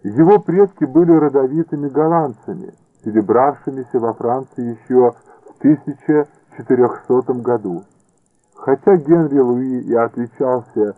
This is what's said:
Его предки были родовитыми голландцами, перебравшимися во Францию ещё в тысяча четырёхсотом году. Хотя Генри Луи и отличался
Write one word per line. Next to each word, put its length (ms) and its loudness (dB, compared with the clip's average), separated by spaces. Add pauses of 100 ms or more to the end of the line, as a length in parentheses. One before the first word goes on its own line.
Его 340 4
предки 460 0
были 260 2
родовитыми 760 0
голландцами, 840 -4 (300)
перебравшимися 960 -2
во 160 -2
Францию 640 -6
ещё 380 2 (320)
в 140 -20
тысяча 680 0 (280)
четырёхсотом 880 -2
году. 420 -6 (680)
Хотя 420 0
Генри 440 0
Луи 400 -2
и 140 -4
отличался 1040 -2